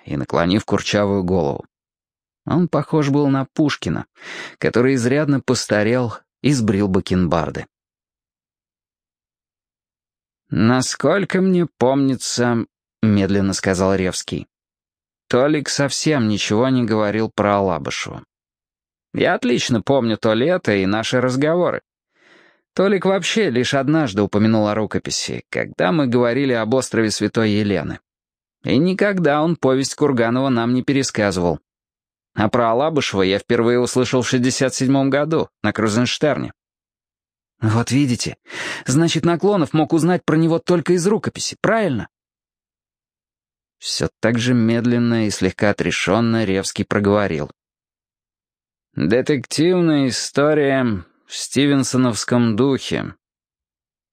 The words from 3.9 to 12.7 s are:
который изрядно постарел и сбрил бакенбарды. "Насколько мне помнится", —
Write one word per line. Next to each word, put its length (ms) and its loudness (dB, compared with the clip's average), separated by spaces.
который 340 2
изрядно 480 0
постарел 720 0
и 120 2
сбрил 340 2
бакенбарды. 800 0
"Насколько 920 0
мне 240 2
помнится", — 1000 0